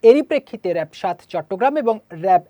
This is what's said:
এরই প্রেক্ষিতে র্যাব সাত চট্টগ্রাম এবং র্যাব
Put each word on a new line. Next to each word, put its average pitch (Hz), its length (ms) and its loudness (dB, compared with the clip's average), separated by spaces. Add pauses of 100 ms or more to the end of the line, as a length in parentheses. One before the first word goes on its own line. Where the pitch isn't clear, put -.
এরই 262 260 6
প্রেক্ষিতে 254 420 -6
র্যাব 160 200 -6 (100)
সাত 180 160 -4 (140)
চট্টগ্রাম 190 420 -2 (100)
এবং 226 120 0 (280)
র্যাব 185 260 2